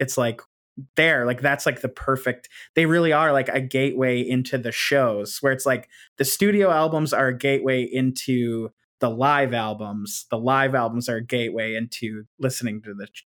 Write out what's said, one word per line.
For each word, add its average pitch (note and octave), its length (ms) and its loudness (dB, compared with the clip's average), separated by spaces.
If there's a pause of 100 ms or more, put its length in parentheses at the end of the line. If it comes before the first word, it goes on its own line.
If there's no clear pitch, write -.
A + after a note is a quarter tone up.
it's C3 160 -2
like, A#2 240 0 (560)
there, D#3 280 2
like, B2 140 0
that's, C#3 260 0
like, C#3 140 0
the - 80 -4
perfect, - 600 -4 (260)
they E3 100 4
really E3 280 4
are, D#3 180 4
like, C3+ 160 2
a C3+ 140 0
gateway C3 580 0
into B2+ 380 -2
the A#2 160 -4
shows, A2+ 680 0
where C3+ 140 2
it's B2+ 120 -4
like B2+ 220 0 (300)
the C#3+ 80 2
studio G3+ 460 4
albums D#3 420 2
are C3 140 2
a B2+ 100 0
gateway C3 460 0
into B2 840 -2 (320)
the B2 100 0
live C3 440 2
albums. G#2+ 760 -6
The A#2 80 -2
live C3 380 2
albums A#2+ 320 -2
are A#2+ 80 -2
a A2+ 100 -6
gateway A2+ 480 -4
into A2 520 -8 (120)
listening B2 440 -4
to G#2+ 120 -14
the G2+ 140 -12 (280)